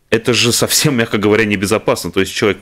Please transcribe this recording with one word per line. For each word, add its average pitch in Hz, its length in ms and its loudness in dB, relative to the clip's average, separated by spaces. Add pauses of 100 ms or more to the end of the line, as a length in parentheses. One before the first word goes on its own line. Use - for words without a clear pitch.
(100)
Это 117 240 0
же 117 180 0
совсем, 131 440 0
мягко 113 220 0
говоря, 107 260 4
небезопасно. 104 680 -2
То 95 100 0
есть 92 120 -2
человек 98 300 0